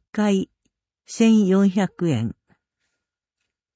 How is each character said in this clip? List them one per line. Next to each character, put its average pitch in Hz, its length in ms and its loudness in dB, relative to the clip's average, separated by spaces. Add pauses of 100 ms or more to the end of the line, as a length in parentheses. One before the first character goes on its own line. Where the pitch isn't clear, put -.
(120)
回、 202 380 -2 (560)
千 220 400 2
四 196 240 2
百 180 400 -4
円。 113 260 -4 (1400)